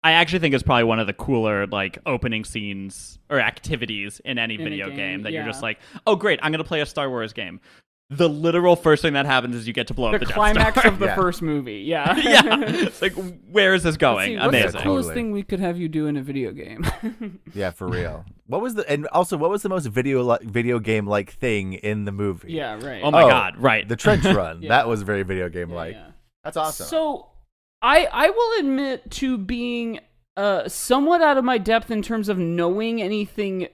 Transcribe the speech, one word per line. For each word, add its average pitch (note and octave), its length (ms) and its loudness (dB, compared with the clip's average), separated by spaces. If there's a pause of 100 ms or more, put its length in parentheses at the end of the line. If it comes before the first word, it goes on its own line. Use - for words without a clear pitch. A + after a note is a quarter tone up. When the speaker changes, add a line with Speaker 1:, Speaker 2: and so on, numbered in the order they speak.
Speaker 1:
I D#3+ 80 6
actually E3+ 260 4
think D#3 160 2
is B2+ 80 0
probably B2 220 4
one A2+ 140 2
of G#2+ 80 -2
the G2+ 60 -4
cooler, G#2+ 540 0
like, G2 380 -4
opening A2+ 400 -4
scenes G2 720 -10 (100)
or A2+ 120 0
activities G#2+ 840 -6
in B2+ 140 -6
any A2+ 160 -4
Speaker 2:
In G#2+ 80 -10
a - 20 -8
Speaker 1:
video G2 240 -8
Speaker 2:
game, F#2+ 100 -10
Speaker 1:
game G2 260 -6
that G#2+ 100 -6
you're - 80 -6
Speaker 2:
yeah. A2+ 80 -8
Speaker 1:
just G#2 140 -10
like, A2 160 -6 (280)
"Oh, G#3+ 80 4
great, F3+ 280 0
I'm D3+ 80 -2
gonna D#3 120 -4
play D#3 160 -4
a D3 60 -2
Star C#3 240 -6
Wars A2+ 240 -6
game." F#2+ 260 -12 (520)
The D#3 180 4
literal E3+ 460 4
first D#3 260 4
thing D#3+ 120 0
that C#3 120 0
happens B2 300 2
is A2+ 100 -8
you A#2 80 -6
get B2 140 -4
to - 80 -6
blow A#2+ 160 0
Speaker 2:
The G#3+ 60 2
Speaker 1:
up - 20 0
the A3+ 80 -2
Death - 80 -6
Speaker 2:
climax G#3+ 420 4
Speaker 1:
Star. A#3 140 6
Speaker 2:
of F#3+ 80 -4
the G3 80 0
Speaker 3:
Yeah. G3 80 0
Speaker 2:
first F3+ 260 0
movie, C#3+ 380 -4
yeah. D3+ 380 0
Speaker 1:
<laughs> D4+ 60 0
Yeah. F#4 200 8 (420)
It's - 160 -8
like, F#3+ 120 0 (360)
"Where F#3+ 240 4
is F#3 80 2
this E3 120 0
Speaker 2:
Let's D3+ 40 -6
Speaker 1:
going?" G#2+ 300 2
Speaker 2:
see, A3+ 80 -4
what's - 140 0
Speaker 1:
Amazing. A2+ 240 2
Speaker 2:
the - 40 -8
coolest - 300 0
Speaker 3:
Totally. - 80 -8
Speaker 2:
thing A#3 160 -4
we G3+ 100 -4
could F#3+ 180 -6
have F3 200 -4
you E3+ 100 -4
do D#3 160 -2
in D3 120 -2
a C3+ 40 -6
video C3 300 -6
game? - 340 -10 (160)
<laughs> A3 540 -12
Speaker 3:
Yeah, F#2 160 -4
for F#3 160 -10
real. F2 380 -6 (200)
What D3 160 -4
was A#3+ 140 -6
the, G#3 120 -4
and D3 200 -2
also, F3 300 0
what D#3 120 0
was G3+ 140 -2
the G#3 60 -4
most F3+ 180 -2
video B2+ 340 0
li-, A#2+ 220 2
video A#2+ 340 -2
game-like G#2 540 -2
thing G2+ 420 -2
in G#2 320 -4
the G2+ 60 -6
movie? G2 420 -4
Speaker 2:
Yeah, C3+ 220 -6 (100)
right. B2 180 -10
Speaker 1:
Oh C#3+ 60 2
my D#3 140 8
Speaker 3:
Oh, C#3 40 10
Speaker 1:
God, A#2 300 4
right. A2+ 320 2
Speaker 3:
the A#2 60 0
trench - 300 2
Speaker 1:
<laughs> - 0 -
Speaker 3:
run. E2+ 360 2
Speaker 2:
Yeah. E2 80 -10
Speaker 3:
That A#2+ 180 6
was A2 140 0
very G2 220 -2
video F2+ 260 -2
game-like. E2+ 460 -8
Speaker 2:
Yeah, G#2+ 100 -20
yeah. - 60 -20 (320)
Speaker 3:
That's D#3+ 140 -8
awesome. D#3 280 -4
Speaker 2:
So, D#4+ 440 -4 (520)
I, D4 300 4
I D4+ 180 4
will A4+ 300 0
admit C4+ 520 -2
to C4 260 -2
being, A#3 600 -6 (380)
uh, G3 300 0
somewhat C#4+ 540 2
out D4 160 6
of C4 60 2
my B3 160 2
depth A3 320 2
in G#3+ 100 -2
terms G#3+ 280 -4
of G3+ 80 0
knowing F3+ 640 0
anything G3+ 720 -4